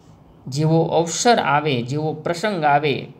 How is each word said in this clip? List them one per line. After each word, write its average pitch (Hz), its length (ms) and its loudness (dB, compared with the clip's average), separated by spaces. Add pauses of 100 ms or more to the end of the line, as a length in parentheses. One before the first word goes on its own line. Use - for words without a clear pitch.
(480)
જેવો 156 360 2
અવસર 170 540 2
આવે, 143 440 0
જેવો 147 320 -4
પ્રસંગ 170 500 -4
આવે, 143 440 2 (120)